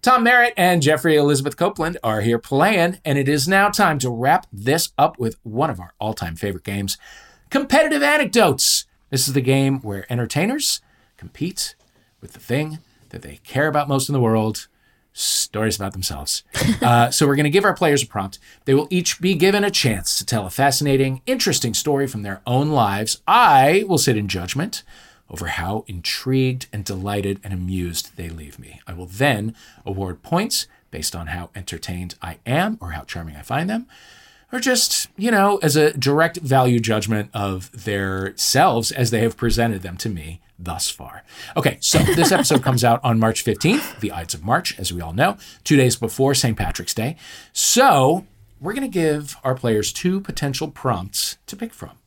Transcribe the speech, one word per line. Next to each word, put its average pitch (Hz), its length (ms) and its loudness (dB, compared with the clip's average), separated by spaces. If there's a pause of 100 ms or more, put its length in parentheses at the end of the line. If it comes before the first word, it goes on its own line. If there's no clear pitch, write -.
Tom 247 240 4
Merritt 240 320 4
and 180 260 4
Jeffrey 151 340 4
Elizabeth 143 400 2
Copeland 175 460 -2
are 110 200 0
here 117 160 2
playing, 175 680 2
and 143 140 0
it 139 100 0
is 143 180 0
now 196 220 4
time 175 320 2
to 127 100 -2
wrap 123 420 0
this 127 460 -2
up 160 200 2
with 113 240 -4
one 123 280 -2
of 95 80 -8
our 90 220 -18
all-time 104 340 -6
favorite 95 300 -6
games, 98 320 -6 (540)
Competitive 285 520 2
Anecdotes. 240 840 2 (240)
This 135 180 -2
is 135 60 -4
the 143 80 4
game 135 380 2
where 101 300 -8
entertainers 156 720 -2 (360)
compete - 600 -8 (440)
with 101 120 -20
the - 80 -20
thing 156 380 -4 (320)
that - 120 -14
they - 220 -18
care 147 240 0
about 147 200 0
most 135 200 0
in 147 40 -2
the 135 80 2
world, 110 460 0 (460)
stories - 640 -2
about 95 160 -6
themselves. 76 560 -6
<laughs> - 40 -20 (300)
Uh, 120 300 6
so 151 160 2
we're 139 80 2
gonna 147 140 2
give 196 140 4
our 190 100 4
players 151 280 2
a 127 40 -4
prompt. 98 340 -8 (240)
They 135 100 2
will 147 160 2
each 180 300 -2
be 185 140 2
given 196 280 4
a 202 80 2
chance 107 480 -2
to - 80 -8
tell 104 200 -2
a 90 40 -10
fascinating, 135 760 0
interesting 190 480 0
story 139 340 0
from 110 140 -8
their 98 220 -10
own 135 260 2
lives. 110 580 0
I 175 580 6
will 180 120 2
sit 123 180 2
in 104 100 -4
judgment 98 560 -6 (480)
over 87 160 -10
how 90 400 -6
intrigued 127 840 -2
and 104 120 -6
delighted 98 600 -4
and 95 80 -8
amused 90 640 -6
they 85 140 -12
leave 82 280 -16
me. - 280 -20
I 87 80 -12
will 90 120 -14
then 110 480 -2 (320)
award 95 360 -6
points 202 440 -2 (240)
based - 240 -8
on 82 140 -10
how 85 260 -8
entertained 90 680 -10
I 85 240 -12
am 180 360 -2
or 87 120 -10
how 82 120 -8
charming 80 320 -12
I 76 60 -16
find 165 280 -4
them, 226 160 -4 (680)
or 254 60 -4
just, 254 580 0
you 214 140 0
know, 202 320 4
as 151 140 4
a 151 200 6
direct 147 420 2
value 127 420 4
judgment 107 520 -2
of 95 380 -4 (140)
their 98 520 -4
selves 131 540 2
as 127 220 -2
they 110 80 2
have 113 160 0
presented 113 460 0
them 87 160 -10
to - 100 -6
me 85 320 -10 (180)
thus 85 300 -6
far. - 360 -14 (320)
Okay, 147 240 0
so - 180 2
this - 320 4
episode 160 320 2
<laughs> - 0 -
comes 123 220 0
out 117 180 4
on 117 160 2
March 113 240 0
fifteenth, 190 560 0
the 104 140 -6
Ides 85 200 -10
of 80 120 -12
March, 143 340 -2
as 92 140 -6
we 87 80 -8
all 80 140 -10
know, 165 220 0 (280)
two 151 120 4
days 127 200 4
before 135 400 0
Saint 117 200 0
Patrick's - 380 -6
Day. 127 220 -4 (360)
So 175 760 4 (340)
we're 180 140 -6
gonna 269 120 -4
give 156 560 -2
our 131 140 0
players 107 360 0
two 185 280 0
potential 147 500 -4
prompts - 640 -4 (100)
to - 100 -14
pick 226 180 -10
from. - 180 -18 (140)